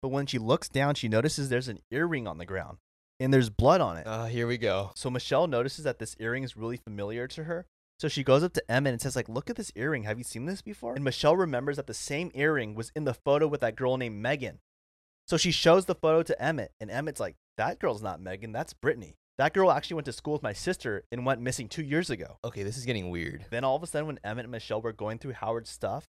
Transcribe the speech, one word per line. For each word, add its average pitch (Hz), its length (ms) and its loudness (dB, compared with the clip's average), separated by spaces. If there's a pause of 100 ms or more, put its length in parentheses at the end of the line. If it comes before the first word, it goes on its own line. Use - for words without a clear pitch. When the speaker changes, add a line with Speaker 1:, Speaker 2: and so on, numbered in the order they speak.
Speaker 1:
But 135 60 -4
when 139 180 0
she 135 120 -2
looks 117 300 4
down, 143 260 2
she 123 140 -2
notices 139 400 4
there's 127 200 0
an 104 120 -10 (100)
earring 147 360 0
on 80 120 -6
the 87 80 -10
ground 92 320 -6 (400)
and 131 160 4
there's 123 160 8
blood 156 320 6
on 87 160 0
it. 80 80 -10
Speaker 2:
Uh, 113 200 -4
here 120 200 -2
we 120 100 0
go. 98 380 0
Speaker 1:
So - 160 -4
Michelle 156 360 2
notices 135 380 0
that 131 140 -2
this - 200 -10
earring 117 240 -2
is 127 140 -10
really 117 220 -6
familiar 107 500 -6
to 156 160 -10
her. 170 220 -6 (320)
So 160 100 -2
she 139 160 -2
goes 135 180 8
up 180 120 0
to - 160 -2
Emmett 131 240 4
and 117 80 -6
says, 131 120 -4
like, 123 140 -2
"Look 120 220 -6
at 233 60 -4
this - 180 -10
earring. 131 300 -4
Have 107 120 -2
you 120 80 -10
seen 117 220 -8
this 175 160 -6
before?" 117 320 -8
And 139 100 -4
Michelle 147 320 4
remembers 143 400 0
that - 100 -6
the 113 60 -8
same 156 420 -4
earring 135 400 0
was 113 220 -8
in 151 80 -4
the 135 80 0
photo 143 340 4
with 147 140 0
that 113 160 0
girl 131 220 2
named 113 240 -6
Megan. 127 380 -4 (680)
So - 80 2
she - 140 4
shows 170 340 6
the 180 100 0
photo 160 280 4
to - 200 -2
Emmett, 135 380 -2
and 107 100 -10
Emmett's 135 300 -4
like, 95 160 -4 (220)
"That 131 200 0
girl's 113 240 -2
not 92 200 -6
Megan. 95 300 -10
That's 127 200 -6
Brittany. 120 440 -2 (200)
That 143 160 4
girl 190 180 8
actually 147 260 2
went 147 100 -4
to 127 60 -6
school - 200 -4
with 151 100 -2
my 107 120 -2
sister 120 580 -4
and 123 140 -2
went 131 160 2
missing 123 260 -4
two 160 160 -6
years 151 240 0
ago." 107 340 -6
Speaker 2:
Okay, 110 200 -6
this 110 160 -6
is 120 80 -8
getting 101 240 -2
weird. 87 400 -6
Speaker 1:
Then 120 140 -2
all 135 120 2
of 156 60 -2
a 175 40 -12
sudden, 151 200 -4
when 147 180 -8
Emmett 110 220 -6
and 123 60 -12
Michelle 110 280 -4
were 113 140 -4
going 110 240 -6
through 131 160 -10
Howard's 113 340 -4
stuff, 113 440 -6